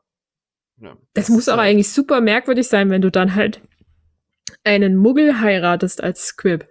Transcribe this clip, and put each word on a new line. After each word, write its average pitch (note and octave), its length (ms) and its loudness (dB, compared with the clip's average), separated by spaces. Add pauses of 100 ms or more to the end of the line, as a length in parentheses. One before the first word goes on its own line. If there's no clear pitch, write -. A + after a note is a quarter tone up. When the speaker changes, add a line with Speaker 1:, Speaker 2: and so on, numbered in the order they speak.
(800)
Speaker 1:
Ja, G#2 120 -20 (240)
Speaker 2:
Das G#3 100 -4
Speaker 1:
das - 60 -8
Speaker 2:
muss A3+ 140 4
Speaker 1:
ist - 40 -2
Speaker 2:
aber A3+ 140 0
Speaker 1:
halt G3+ 100 2
Speaker 2:
eigentlich G3+ 180 2
super C#4 300 0
merkwürdig A#3+ 480 0
sein, G3+ 220 0
wenn F#3+ 100 0
du F#3 100 2
dann F#3 240 0
halt G#3+ 280 -4 (1000)
einen G3+ 340 2
Muggel C4 440 2
heiratest F3+ 640 -2
als - 240 -6
Squib. E3+ 440 -4